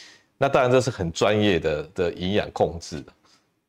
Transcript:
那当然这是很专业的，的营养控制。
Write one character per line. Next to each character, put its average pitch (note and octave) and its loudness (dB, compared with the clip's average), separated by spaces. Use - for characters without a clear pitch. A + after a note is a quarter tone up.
那 C#3 2
当 C#3 4
然 B2 2
这 C3 6
是 B2 0
很 F2 -4
专 G#2+ 2
业 G2+ 2
的， D2+ -2
的 F2 -2
营 F2+ -4
养 G#2 -2
控 E2 -2
制。 C#2+ -12